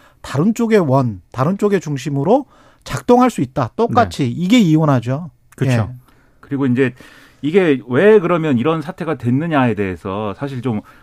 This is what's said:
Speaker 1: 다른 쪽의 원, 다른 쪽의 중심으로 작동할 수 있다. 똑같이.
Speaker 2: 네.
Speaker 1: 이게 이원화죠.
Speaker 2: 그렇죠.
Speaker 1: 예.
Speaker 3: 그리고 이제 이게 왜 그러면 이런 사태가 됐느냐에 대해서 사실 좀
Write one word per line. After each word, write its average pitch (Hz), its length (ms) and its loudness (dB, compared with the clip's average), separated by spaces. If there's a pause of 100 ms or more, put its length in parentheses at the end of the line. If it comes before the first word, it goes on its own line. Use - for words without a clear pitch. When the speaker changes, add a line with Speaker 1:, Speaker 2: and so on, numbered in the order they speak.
(220)
Speaker 1:
다른 185 340 -2
쪽의 220 240 2
원, 127 420 0 (100)
다른 156 280 -2
쪽의 202 220 0
중심으로 151 680 -2 (360)
작동할 240 460 2
수 190 120 -4
있다. 127 340 -4
똑같이. 180 480 0
Speaker 2:
네. 123 60 -2
Speaker 1:
이게 180 300 2
이원화죠. 151 720 2 (260)
Speaker 2:
그렇죠. 123 360 0
Speaker 1:
예. 127 40 -14 (440)
Speaker 3:
그리고 139 260 -4
이제 123 280 2 (480)
이게 156 460 0
왜 190 320 4
그러면 160 380 0
이런 156 240 -2
사태가 160 340 -8
됐느냐에 131 600 0
대해서 98 600 -6
사실 139 280 -10
좀 110 180 -2 (220)